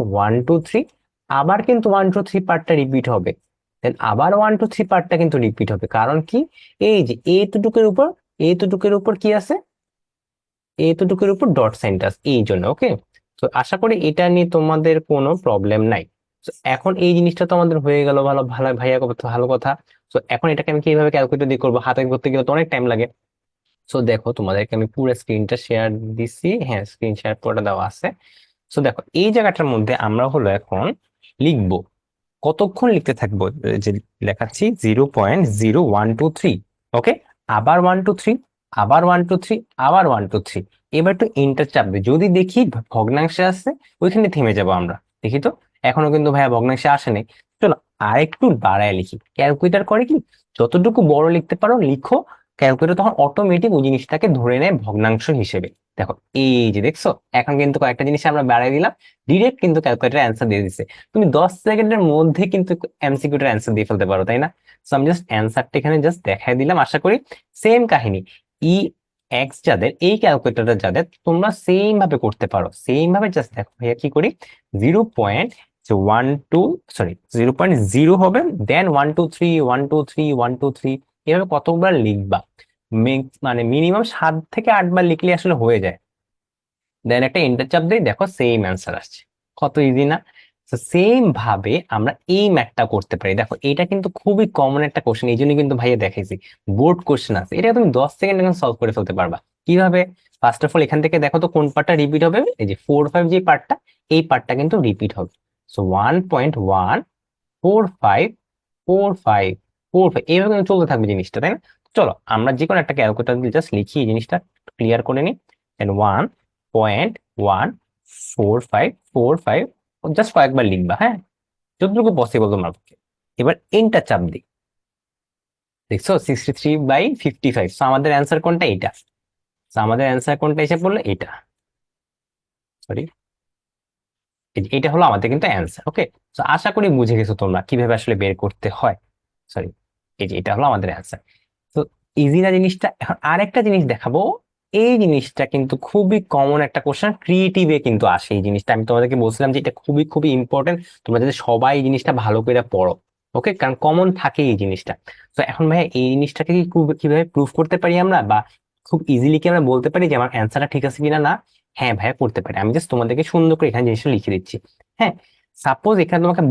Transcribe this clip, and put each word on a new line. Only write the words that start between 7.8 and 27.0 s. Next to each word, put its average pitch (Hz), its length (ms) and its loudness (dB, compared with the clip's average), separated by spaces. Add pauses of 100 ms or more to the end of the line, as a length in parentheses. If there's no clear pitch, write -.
উপর, 208 160 2 (320)
এতটুকুর 185 540 0
উপর 202 280 0
কি 214 120 0
আছে? 214 220 -2 (1200)
এতটুকুর 185 560 2
উপর 247 120 0 (100)
ডট 110 180 2
সাইনটা 95 320 -2
আছে - 160 -6
এই 127 260 0
জন্য, 92 140 0 (100)
ওকে? 247 160 0 (480)
তো - 160 -4
আশা 127 280 -2
করি 226 140 2 (140)
এটা 170 200 0
নিয়ে 175 260 2
তোমাদের 156 460 2
কোনো 143 280 0 (140)
প্রবলেম 104 380 0 (120)
নাই। 85 100 -4 (420)
তো - 60 -12 (140)
এখন 131 320 -2
এই 180 180 2
জিনিসটা 175 300 2
তো 180 100 0
আমাদের 170 240 2
হয়ে 147 260 2
গেল, 139 180 2
ভালো, 139 180 0 (120)
ভালো, 131 140 -2 (120)
ভাইয়া, 127 200 0
খুব 123 120 -2 (120)
ভালো 123 240 -2
কথা। 131 240 -2 (440)
তো - 20 2 (120)
এখন - 200 -2
এটাকে 151 220 -2
আমি 151 120 -2
কিভাবে 151 300 2
ক্যালকুলেটর 139 360 0
দিয়ে 131 140 -2
করবো? 123 160 2
হাতে 127 200 -2 (120)
করতে 127 180 -2
গেলে 131 160 0
তো 139 100 0
অনেক 160 140 0
টাইম 127 180 -2
লাগে। 113 200 0 (840)
So 139 120 -4
দেখো, 113 320 0
তোমাদেরকে 101 420 -4
আমি 110 200 -2
পুরো 131 200 -2
স্ক্রিনটা 107 420 -4
শেয়ার 113 300 -2 (280)
দিছি। 117 340 -6 (180)
হ্যাঁ, 110 180 -4
স্ক্রিন 110 300 -6